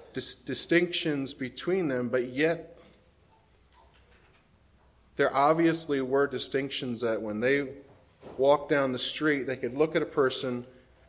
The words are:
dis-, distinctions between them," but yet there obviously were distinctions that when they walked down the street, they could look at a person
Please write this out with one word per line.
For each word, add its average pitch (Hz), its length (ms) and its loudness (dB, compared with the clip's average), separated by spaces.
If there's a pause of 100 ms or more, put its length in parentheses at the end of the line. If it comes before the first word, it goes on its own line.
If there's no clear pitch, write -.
(140)
dis-, - 200 -4
distinctions 156 1000 -2
between 165 540 -2
them," 123 200 0
but 127 200 0
yet 156 500 -2 (2500)
there 139 200 2
obviously 156 640 4
were 135 260 2
distinctions 131 760 -4
that 110 180 0
when 107 200 -4
they 135 340 0 (640)
walked 143 320 4
down 139 220 2
the 123 60 -2
street, 147 440 0
they 127 140 -4
could 123 200 -6
look 160 180 2
at 165 60 4
a 147 60 -2
person 127 600 0 (420)